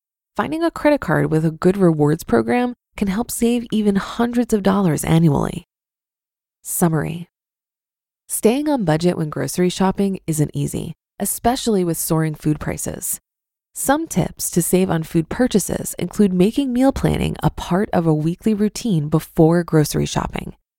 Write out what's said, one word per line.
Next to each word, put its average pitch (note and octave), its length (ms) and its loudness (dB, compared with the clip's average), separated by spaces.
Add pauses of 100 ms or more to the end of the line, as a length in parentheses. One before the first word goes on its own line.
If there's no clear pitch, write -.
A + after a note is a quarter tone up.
(360)
finding D#4 260 -4
a E4 80 0
credit D4 300 0
card D3 300 0
with D#3 140 0
a E3 60 2
good F3+ 260 0
rewards D#3+ 460 2
program A#3+ 520 0 (220)
can G3+ 120 -2
help G3 220 -4
save A#3 420 0
even G#3 240 2
hundreds A#3+ 580 -2
of G#3 80 0
dollars F#3+ 420 2
annually. D#3 640 2 (960)
Summary. D#3+ 680 -2 (1000)
Staying C#4 400 0
on C4+ 160 0
budget E3 320 2
when D3+ 140 -4
grocery D3+ 400 -2
shopping F#3+ 560 0
isn't D3+ 260 0
easy, D3 420 -6 (240)
especially G#3+ 640 0
with E3 120 -2
soaring D#3+ 380 -2
food D3+ 260 -2
prices. - 600 -8 (520)
Some D#4 340 0
tips - 440 -4
to - 100 0
save F#3 300 2
on D#3+ 140 0
food E3 260 -2
purchases - 680 -2
include F#3+ 360 2
making A3+ 380 2
meal C4 200 4
planning - 500 0
a - 60 2
part - 440 -2
of F3 140 2
a D#3+ 60 4
weekly E3 400 0
routine G3+ 560 -2
before D#3+ 540 2
grocery D3+ 420 2
shopping, - 520 -6 (220)